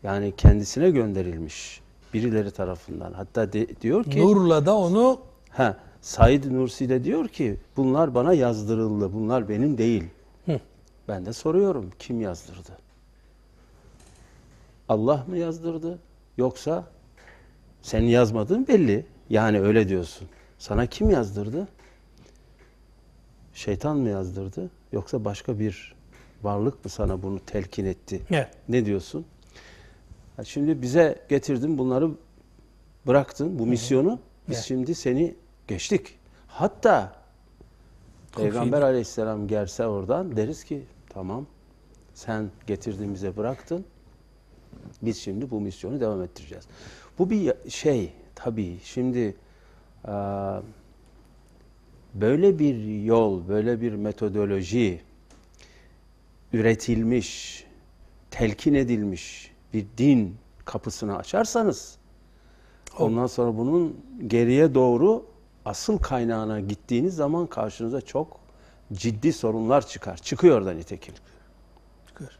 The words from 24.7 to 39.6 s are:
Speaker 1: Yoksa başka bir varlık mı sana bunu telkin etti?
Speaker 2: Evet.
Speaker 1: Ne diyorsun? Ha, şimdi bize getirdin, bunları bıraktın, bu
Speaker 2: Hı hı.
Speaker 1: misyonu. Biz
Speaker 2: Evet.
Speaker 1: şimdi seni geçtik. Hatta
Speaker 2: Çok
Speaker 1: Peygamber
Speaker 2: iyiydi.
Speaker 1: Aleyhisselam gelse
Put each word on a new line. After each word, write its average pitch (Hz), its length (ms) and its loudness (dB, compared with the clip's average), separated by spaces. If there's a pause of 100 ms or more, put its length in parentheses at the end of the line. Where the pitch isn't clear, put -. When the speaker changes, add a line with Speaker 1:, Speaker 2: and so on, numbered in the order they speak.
Speaker 1:
Yoksa 107 320 -6
başka 104 340 -6
bir 107 360 -6 (480)
varlık 104 420 -4
mı 98 60 -10
sana 95 320 -4
bunu 98 180 -6
telkin 98 440 -6
etti? 95 360 -6 (100)
Speaker 2:
Evet. 151 180 0 (200)
Speaker 1:
Ne 120 180 2
diyorsun? 92 400 -4 (1120)
Ha, 113 80 -12
şimdi 143 380 -2
bize 143 460 4
getirdin, 139 500 0
bunları 131 320 2 (960)
bıraktın, 139 520 2
bu 117 40 -2
Speaker 2:
Hı 113 40 0
hı. 120 40 2
Speaker 1:
misyonu. 135 480 2 (300)
Biz - 80 -4
Speaker 2:
Evet. 113 100 -8
Speaker 1:
şimdi 131 280 -2
seni 147 400 -2 (340)
geçtik. - 500 -4 (280)
Hatta 160 680 2 (1200)
Speaker 2:
Çok 110 100 -4
Speaker 1:
Peygamber 123 360 0
Speaker 2:
iyiydi. 143 80 4
Speaker 1:
Aleyhisselam 110 640 -2
gelse 104 380 -2